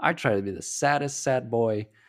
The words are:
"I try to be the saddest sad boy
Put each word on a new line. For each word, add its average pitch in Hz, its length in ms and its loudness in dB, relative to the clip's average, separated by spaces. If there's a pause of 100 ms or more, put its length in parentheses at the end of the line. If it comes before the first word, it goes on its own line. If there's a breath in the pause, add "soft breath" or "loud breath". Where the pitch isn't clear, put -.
"I - 120 2
try 135 220 2
to 98 80 2
be 196 80 -4
the 185 100 -8
saddest 143 600 -2
sad 123 300 -2
boy 110 340 2 (220 soft breath)